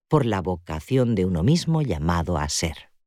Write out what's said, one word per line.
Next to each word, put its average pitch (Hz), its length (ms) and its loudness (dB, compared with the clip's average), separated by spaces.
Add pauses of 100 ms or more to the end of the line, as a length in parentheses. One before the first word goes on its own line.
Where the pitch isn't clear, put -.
por 143 180 2
la 101 160 0
vocación 92 720 -2
de 92 100 2
uno 87 180 0
mismo 160 380 2
llamado 85 560 -2
a 76 100 -2
ser - 440 -6 (160)